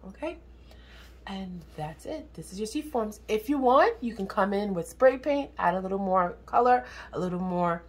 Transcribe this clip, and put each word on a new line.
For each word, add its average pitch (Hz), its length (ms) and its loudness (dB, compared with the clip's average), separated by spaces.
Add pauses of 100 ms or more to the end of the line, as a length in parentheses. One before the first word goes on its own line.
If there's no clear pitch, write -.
Okay? 311 300 -8 (880)
And 190 340 -8 (140)
that's 156 300 -10
it. - 300 -10
This - 180 -16
is 190 60 -10
your 214 80 -4
sea 302 140 -6
forms. 220 460 -4
If 214 220 -2
you 285 80 2
want, 277 440 6
you 233 140 -6
can 196 120 -6
come 202 260 0
in 202 200 -2
with 170 140 -4
spray 262 300 4
paint, 285 400 -2
add 180 160 2
a 185 80 -2
little 190 180 -4
more 185 460 2
color, 247 400 4 (260)
a - 80 -6
little 180 220 -4
more 175 480 0